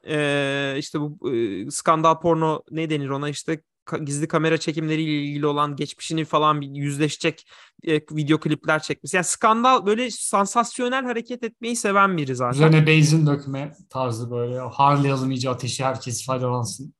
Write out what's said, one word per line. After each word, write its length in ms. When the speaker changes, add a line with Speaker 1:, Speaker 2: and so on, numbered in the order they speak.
Speaker 1:
e, 680
işte 220
bu, 340
e, 380
skandal 480
porno 520
ne 180
denir 200
ona, 200
işte 320
ka-, 180
gizli 240
kamera 300
çekimleriyle 680
ilgili 240
olan 280
geçmişini 500
falan 360
bir 60
yüzleşecek, 800
e, 120
video 440
klipler 420
çekmesi. 340
Yani 100
skandal, 600
böyle 260
sansasyonel 920
hareket 380
etmeyi 320
seven 420
biri 180
zaten. 180
Speaker 2:
Üzerine 340
benzin 400
dökme 460
tarzı 420
böyle. 280
Harlayalım 720
iyice 180
ateşi, 360
herkes 400
faydalansın. 760